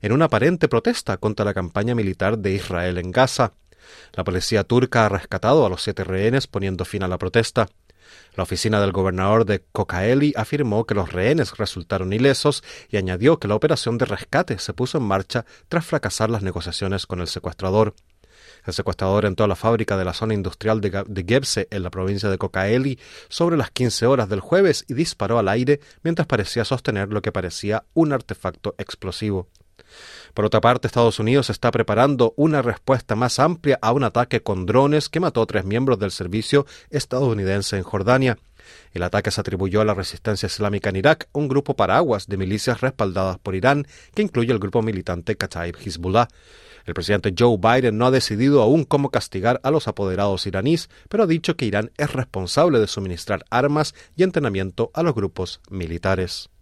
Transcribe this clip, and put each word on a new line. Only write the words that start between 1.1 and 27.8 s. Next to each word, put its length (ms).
contra 280
la 80
campaña 420
militar 420
de 160
Israel 460
en 120
Gaza. 420
La 100
policía 400
turca 420
ha 40
rescatado 560
a 40
los 120
siete 220
rehenes 440
poniendo 380
fin 180
a 60
la 80
protesta. 500
La 80
oficina 360
del 120
gobernador 540
de 180
Kocaeli 640
afirmó 480
que 100
los 160
rehenes 460
resultaron 560
ilesos 500
y 80
añadió 420
que 80
la 80
operación 420
de 80
rescate 520
se 160
puso 260
en 40
marcha 420
tras 180
fracasar 440
las 140
negociaciones 640
con 140
el 80
secuestrador. 680
El 80
secuestrador 520
entró 200
a 20
la 80
fábrica 420
de 80
la 80
zona 200
industrial 460
de 120
Ga-, 140
de 220
Gebze, 420
en 140
la 60
provincia 400
de 80
Kocaeli, 600
sobre 280
las 140
quince 340
horas 240
del 100
jueves 480
y 60
disparó 440
al 120
aire 300
mientras 260
parecía 380
sostener 440
lo 120
que 100
parecía 520